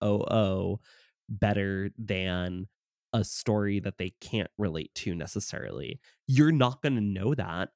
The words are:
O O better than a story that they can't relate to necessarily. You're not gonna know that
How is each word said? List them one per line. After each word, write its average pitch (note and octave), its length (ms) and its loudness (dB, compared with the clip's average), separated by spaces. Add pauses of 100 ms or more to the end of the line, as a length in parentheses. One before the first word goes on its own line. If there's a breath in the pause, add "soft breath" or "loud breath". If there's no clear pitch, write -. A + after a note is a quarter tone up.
O G#2 200 2
O F#2+ 580 0 (480 soft breath)
better G2 680 0
than F#2 720 -2 (460)
a G#2+ 100 2
story G2+ 560 0
that - 180 -6
they F#2 120 -4 (100)
can't G#2+ 380 -4
relate D#2+ 360 -4
to F2+ 200 -4
necessarily. - 840 -6 (280 soft breath)
You're D3 240 6
not C3 300 2
gonna C3+ 200 2
know G2+ 320 0
that F#2 420 -4